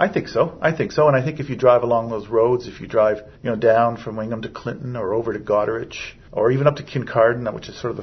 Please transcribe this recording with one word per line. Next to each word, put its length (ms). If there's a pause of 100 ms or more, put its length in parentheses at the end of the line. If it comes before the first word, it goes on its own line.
I 80
think 200
so. 340
I 100
think 200
so. 140
And 100
I 80
think 140
if 120
you 60
drive 260
along 280
those 180
roads, 380
if 140
you 60
drive, 320 (240)
you 80
know, 60
down 400
from 200
Wingham 260
to 60
Clinton 480
or 160
over 200
to 60
Goderich 580 (360)
or 180
even 160
up 100
to 60
Kincardine, 720
which 140
is 120
sort 100
of 60
the 60